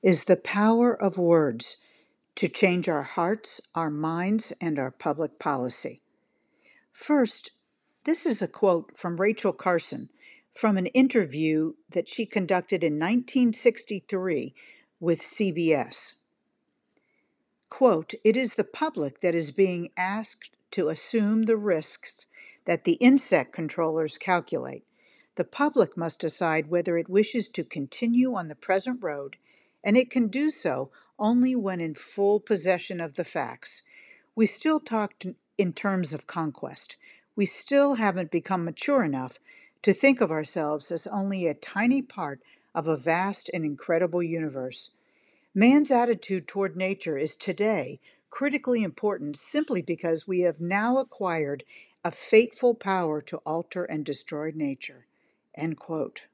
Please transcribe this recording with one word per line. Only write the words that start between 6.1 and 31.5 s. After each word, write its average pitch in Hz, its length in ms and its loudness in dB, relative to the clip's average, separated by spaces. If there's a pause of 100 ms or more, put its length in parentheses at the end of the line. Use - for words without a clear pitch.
First, - 600 0 (520)
this 330 220 0
is 240 160 0
a 185 80 -2
quote - 480 0
from 170 240 -4
Rachel 208 320 0
Carson 165 560 -2 (440)
from 214 220 2
an 185 120 0
interview 160 880 2 (140)
that 175 200 -2
she 226 160 -4
conducted 180 580 0
in 151 140 2
nineteen 240 560 2
sixty-three 190 1000 0 (460)
with 165 220 0
C 196 320 -2
B 160 180 2
S. - 440 -2 (1500)
Quote, 196 520 2
"It 220 140 4
is 254 200 -2
the 208 100 0
public 175 560 -6
that 175 120 0
is 160 180 -2
being 180 440 0
asked 202 640 -8 (140)
to 160 180 -2
assume 220 540 0
the 226 120 4
risks 196 680 -4 (400)
that 165 180 0
the 170 120 4
insect 240 580 4
controllers 160 640 -2
calculate. 139 680 -4 (520)
The 180 80 -2
public 277 520 0
must 165 220 -6
decide 160 540 -2
whether 175 260 0
it 165 100 -2
wishes 214 420 2
to - 140 -6
continue 240 680 0
on 180 140 -6
the 151 80 -12
present 233 480 -2
road, 143 340 -8 (460)
and 202 120 4
it 254 140 4
can 233 200 0
do 285 200 0
so 139 400 -4 (300)
only 247 360 4